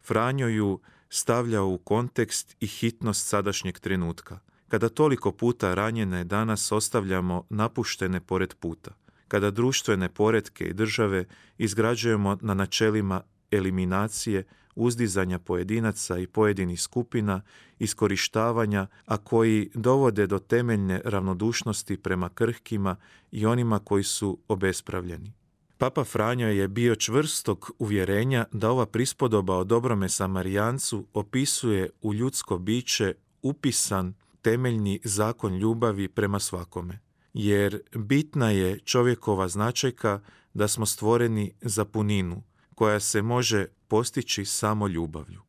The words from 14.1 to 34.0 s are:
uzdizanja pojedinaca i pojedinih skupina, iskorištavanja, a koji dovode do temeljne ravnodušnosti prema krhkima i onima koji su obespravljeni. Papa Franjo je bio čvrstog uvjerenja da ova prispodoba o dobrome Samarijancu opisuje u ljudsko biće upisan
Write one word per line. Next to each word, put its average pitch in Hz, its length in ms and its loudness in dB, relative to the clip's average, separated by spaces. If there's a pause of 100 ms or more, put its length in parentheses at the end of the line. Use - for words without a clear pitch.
uzdizanja 104 640 0
pojedinaca 95 800 -2
i 92 80 -4
pojedinih 95 540 0
skupina, 104 640 -2 (360)
iskorištavanja, 107 1080 0 (180)
a 110 120 -2
koji 110 580 2
dovode 117 520 4
do 95 120 0
temeljne 107 680 0
ravnodušnosti 101 920 -2
prema 90 320 -2
krhkima 104 680 -2 (340)
i 107 160 -2
onima 117 320 2
koji 98 260 0
su - 340 -2 (100)
obespravljeni. 92 840 -4 (460)
Papa 131 260 0
Franjo 113 440 0
je 98 200 2
bio 117 260 2
čvrstog 117 840 -2
uvjerenja 104 760 0
da 110 180 0
ova 127 160 2
prispodoba 107 680 0
o 92 80 2
dobrome 113 440 2
Samarijancu 98 1040 -2
opisuje 107 800 0 (120)
u 104 120 -2
ljudsko 110 440 -2
biće 107 560 -2 (280)
upisan 107 720 -2 (280)